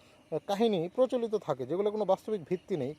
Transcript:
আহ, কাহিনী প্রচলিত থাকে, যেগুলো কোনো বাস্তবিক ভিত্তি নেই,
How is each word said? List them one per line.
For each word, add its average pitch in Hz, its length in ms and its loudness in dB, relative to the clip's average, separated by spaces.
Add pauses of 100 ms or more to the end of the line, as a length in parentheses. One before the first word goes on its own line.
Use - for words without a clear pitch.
(320)
আহ, 156 160 -2
কাহিনী 196 480 2
প্রচলিত 233 400 2
থাকে, 135 300 -2
যেগুলো 190 260 0
কোনো 214 140 -2
বাস্তবিক 190 380 0
ভিত্তি 180 340 -4
নেই, 139 220 -4